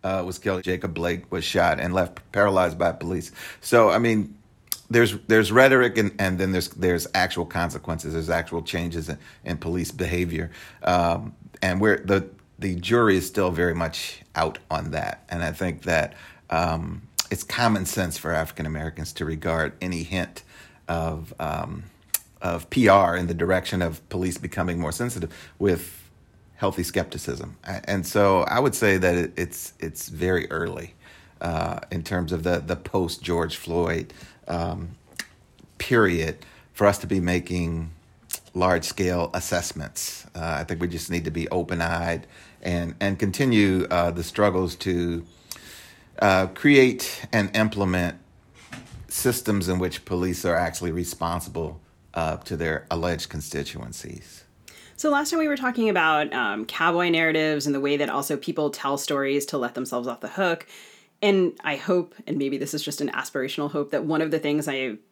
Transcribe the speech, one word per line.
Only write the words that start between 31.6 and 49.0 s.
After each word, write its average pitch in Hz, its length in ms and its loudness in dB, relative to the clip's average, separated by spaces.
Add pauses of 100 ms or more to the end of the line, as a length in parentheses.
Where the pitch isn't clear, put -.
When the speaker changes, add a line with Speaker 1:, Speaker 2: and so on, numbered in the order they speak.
Speaker 1:
in 82 140 -4
terms 90 260 -2
of 82 140 -2
the, 87 160 2
the 82 160 -4
post-George 85 800 -2
Floyd, 85 580 -2 (320)
um, 87 440 -4 (880)
period 87 680 2 (260)
for 104 140 4
us 101 120 6
to - 100 -10
be 98 100 2
making 87 720 -2 (640)
large-scale 90 800 0
assessments. - 920 -6 (100)
Uh, 80 260 -4
I 80 40 -6
think 85 160 -6
we 90 60 -2
just 85 240 -6
need 85 140 -2
to 80 80 -4
be 82 160 -4
open-eyed 85 800 -2 (360)
and, 85 380 -2
and 98 180 0
continue, 101 720 4
uh, 87 220 4
the 85 100 -6
struggles 92 540 0
to, 85 480 -2 (960)
uh, 95 260 6
create 131 840 4
and 101 240 0
implement 92 600 0 (880)